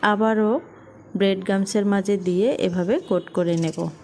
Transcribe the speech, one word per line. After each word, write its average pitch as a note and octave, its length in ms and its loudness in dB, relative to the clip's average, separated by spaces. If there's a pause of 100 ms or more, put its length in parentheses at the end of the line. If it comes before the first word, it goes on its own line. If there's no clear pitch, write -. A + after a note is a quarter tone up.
(120)
আবারও G#3+ 400 2 (640)
ব্রেড G3 300 2
গামসের G3 440 0
মাঝে G3+ 240 0 (100)
দিয়ে F#3 220 2 (180)
এভাবে F3+ 280 0 (140)
কোট F3 160 0 (120)
করে E3+ 180 0 (100)
নেব। D#3 140 -4 (260)